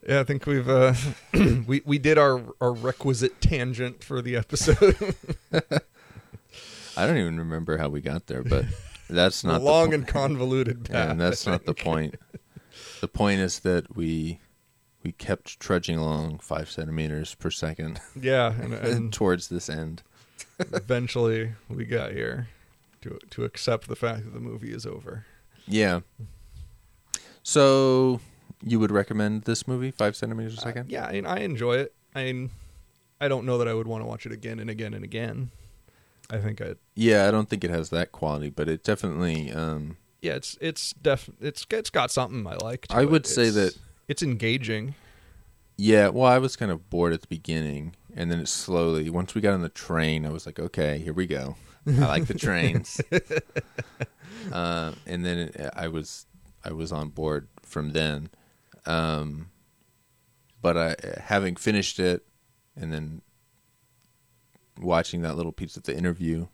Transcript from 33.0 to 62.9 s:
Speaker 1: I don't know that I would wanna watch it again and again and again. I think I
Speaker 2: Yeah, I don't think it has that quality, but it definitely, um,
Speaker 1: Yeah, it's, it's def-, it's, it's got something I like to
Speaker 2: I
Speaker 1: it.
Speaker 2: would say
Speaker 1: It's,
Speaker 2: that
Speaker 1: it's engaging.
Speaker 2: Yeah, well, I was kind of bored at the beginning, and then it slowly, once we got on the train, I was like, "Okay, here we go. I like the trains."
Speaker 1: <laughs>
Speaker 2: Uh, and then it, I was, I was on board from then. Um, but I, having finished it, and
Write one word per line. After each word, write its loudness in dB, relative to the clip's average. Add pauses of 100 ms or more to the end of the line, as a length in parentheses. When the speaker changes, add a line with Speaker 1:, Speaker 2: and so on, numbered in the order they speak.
Speaker 1:
I 0
don't 0
know 0
that 2
I -2
would -2
wanna -6
watch -10
it -10
again -10
and -8
again -8
and -10
again. -6 (800)
I -4
think -4
I -8 (180)
Speaker 2:
Yeah, 6
I 6
don't 2
think -2
it -2
has -2
that 0
quality, -4
but -4
it -2
definitely, -2
um, -6 (240)
Speaker 1:
Yeah, -4
it's, -10
it's -6
def-, 0 (140)
it's, -8
it's -4
got 0
something -4
I -8
like -8
to -2
Speaker 2:
I 6
Speaker 1:
it. 6
Speaker 2:
would 4
say 2
Speaker 1:
It's, 2
Speaker 2:
that 4 (320)
Speaker 1:
it's -4
engaging. -2 (840)
Speaker 2:
Yeah, 8
well, 2
I 8
was 0
kind -2
of -8
bored 2
at 0
the -20
beginning, -4 (220)
and -2
then 0
it -4
slowly, 0
once -4
we -2
got 4
on 2
the -2
train, -2
I -4
was -8
like, -14
"Okay, -2
here -6
we -2
go. -6 (300)
I 0 (160)
like 2
the -2
trains." 0
Speaker 1:
<laughs> -6 (1400)
Speaker 2:
Uh, -2 (140)
and -4
then -2
it, -6
I -6
was, -8 (380)
I -8
was -8
on -6
board -4 (140)
from -6
then. -2 (560)
Um, -2 (1120)
but 2
I, 0 (260)
having 0
finished 0
it, 2 (500)
and -8